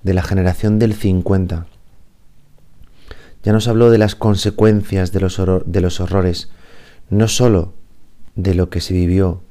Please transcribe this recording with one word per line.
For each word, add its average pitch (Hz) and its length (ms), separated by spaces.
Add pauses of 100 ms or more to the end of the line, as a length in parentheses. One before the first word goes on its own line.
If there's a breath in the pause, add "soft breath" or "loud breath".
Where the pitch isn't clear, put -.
de 95 100
la 92 80
generación 95 560
del 110 160
cincuenta, 92 720 (1800 loud breath)
ya 104 120
nos 110 140
habló 117 220
de 113 80
las 104 160
consecuencias 101 1000
de 95 100
los 92 180
horror-, 92 260
de 85 160
los 90 180
horrores, 90 500 (600 soft breath)
no 107 180
solo 107 460 (640)
de 92 180
lo 87 160
que 85 120
se - 120
vivió 90 580